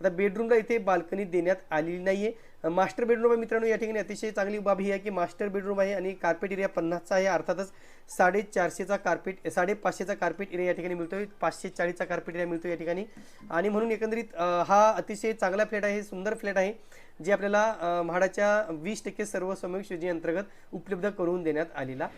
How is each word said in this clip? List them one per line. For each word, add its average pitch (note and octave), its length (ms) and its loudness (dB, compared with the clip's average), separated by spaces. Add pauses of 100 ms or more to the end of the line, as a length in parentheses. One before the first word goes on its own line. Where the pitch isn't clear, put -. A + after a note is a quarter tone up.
आता F#3 80 2
बेडरूमला G3+ 460 2
इथे A3+ 220 4
बाल्कनी F#3+ 460 0
देण्यात F3+ 320 2 (160)
आलेली E3 260 0
नाहीये. G3 340 0 (320)
अ, D#3+ 60 -2
मास्टर F#3 340 2
बेडरूम A#3 280 4
आहे A#3 80 4
मित्रांनो, A3+ 280 0
या A3 80 4
ठिकाणी A3 240 -2
अतिशय G#3 320 -4
चांगली G3+ 280 -2
बाब G3 200 2
ही G3 120 0
आहे G3 80 -2
की G3+ 100 -6
मास्टर F3+ 380 -2
बेडरूम G3 320 -2
आहे G3 140 2
आणि F#3 180 -2
कार्पेट F#3 400 -2
एरिया G3 160 0
पन्नासचा F3 480 -2
आहे, F#3+ 100 4
अर्थातच F3+ 420 0 (500)
साडेचारशेचा F#3+ 800 2
कार्पेट, F#3+ 400 -2 (140)
साडेपाचशेचा F#3+ 640 0
कार्पेट F#3 400 -2
एरिया F3+ 140 0
या F3+ 60 2
ठिकाणी F3 200 -4
मिळतोय, F3 320 -4 (160)
पाचशे F3 360 -2
चाळीसचा F3+ 260 -2
कार्पेट E3 320 -4
एरिया F3 120 -2
मिळतो E3+ 200 -4
या E3+ 80 -2
ठिकाणी. F3 280 -4 (480)
आणि F3 180 2
म्हणून A3 220 0
एकंदरीत, A3 460 -4
अ, F3 300 2
हा G#3+ 300 8
अतिशय G#3+ 360 -2
चांगला G3+ 300 0
फ्लॅट G#3 220 -2
आहे, G#3 160 0
सुंदर G3 320 -6
फ्लॅट G3+ 240 -4
आहे, G3 460 -2 (220)
जे F#3 60 2
आपल्याला, G3+ 500 4
अ, F3 200 2
म्हाडाच्या F#3 800 2
वीस G3+ 240 -6
टक्के G#3 200 -4
सर्व F#3+ 360 -4
समावेश F#3+ 300 -6
योजनेअंतर्गत E3+ 520 -2 (300)
उपलब्ध F#3+ 360 -4
करून F3+ 340 0
देण्यात D#3 220 0 (120)
आलेला C3+ 300 -4 (100)